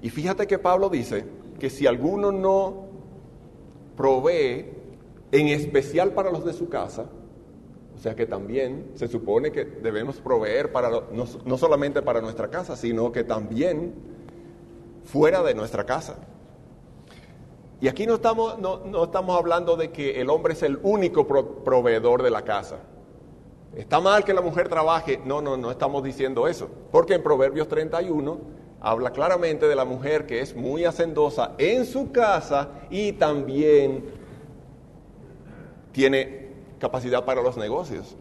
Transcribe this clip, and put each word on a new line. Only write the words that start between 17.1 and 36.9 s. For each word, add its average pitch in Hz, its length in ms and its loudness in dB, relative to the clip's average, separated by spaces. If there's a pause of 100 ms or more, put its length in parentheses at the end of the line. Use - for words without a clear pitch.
Y - 60 2
aquí 220 180 0
no 226 100 2
estamos, 226 440 0
no, 185 260 -4
no 190 200 0
estamos 185 320 -2
hablando 170 400 2
de 160 140 -4
que 139 300 -4
el 127 80 -2
hombre 165 240 2
es 156 80 -6
el 139 220 0
único 185 440 2
pro-, 139 360 0
proveedor 120 580 4
de 127 80 4
la 104 140 0
casa. 101 340 -4 (1000)
"Está 151 240 0
mal 196 240 6
que 202 100 0
la 185 80 4
mujer 175 280 0
trabaje". 156 560 2
No, 143 160 -2
no, 139 160 -2
no 120 140 -4
estamos 139 320 -2
diciendo 131 440 -2
eso. 165 220 -4 (220)
Porque 165 240 6
en 165 80 0
Proverbios 143 440 2
treinta 156 340 -2
y 180 100 -4
uno 151 260 -2 (420)
habla 117 320 0
claramente 156 560 2
de 143 80 6
la 131 100 2
mujer 143 420 -2
que 117 120 -4
es 135 160 -6
muy 143 300 -4
hacendosa 151 720 0
en 220 280 2
su - 260 -6
casa 170 580 2 (220)
y 202 220 -2
también 143 920 4 (1900)
tiene 135 560 2 (320)
capacidad 123 460 -2